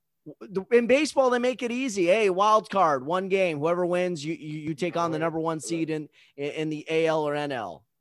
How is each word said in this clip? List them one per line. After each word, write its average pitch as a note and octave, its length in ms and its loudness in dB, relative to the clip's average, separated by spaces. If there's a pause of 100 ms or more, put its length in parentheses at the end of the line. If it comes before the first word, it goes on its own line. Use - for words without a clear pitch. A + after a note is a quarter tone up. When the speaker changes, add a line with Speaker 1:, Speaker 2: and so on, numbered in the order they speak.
(400)
Speaker 1:
The, G3 320 -6
in A#3+ 160 4
baseball, C4+ 420 4
they B3 100 2
make B3 240 0
it A#3+ 80 -2
easy. A#3+ 340 -2
Hey, G3+ 240 4
wild G#3+ 400 4
card, D#3 360 2
one F#3 240 -2
game. F3+ 300 0
Whoever F3 260 0
wins, F3 380 -2
you, D#3+ 100 -4
you, D3+ 260 -10
you D#3 140 -6
take E3+ 220 -4
on E3+ 160 0
the D#3+ 60 -2
Speaker 2:
Right, D#3 80 0
Speaker 1:
number E3 140 -2
one D#3+ 180 -2
Speaker 2:
right. D#3+ 60 -10
Speaker 1:
seed D#3+ 260 -4
in, D#3 180 -6 (300)
in, C#3+ 140 -6
in D#3 180 -4
the D3+ 200 -8
A D#3+ 180 2
L D#3 200 2
or D3 80 -2
N D3 160 -4
L. G2+ 320 -8 (180)